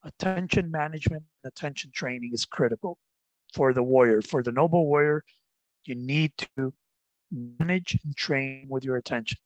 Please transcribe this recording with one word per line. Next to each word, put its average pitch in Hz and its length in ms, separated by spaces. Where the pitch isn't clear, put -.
Attention 180 680
management 156 520
and 131 80
attention 139 400
training 123 400
is 117 120
critical 131 540
for 135 180
the 127 100
warrior. 123 400
For 131 200
the 120 80
noble 160 360
warrior, 147 380
you 131 100
need 143 380
to 135 180
manage 180 760
and 147 120
train 135 520
with 131 160
your 127 120
attention. 120 500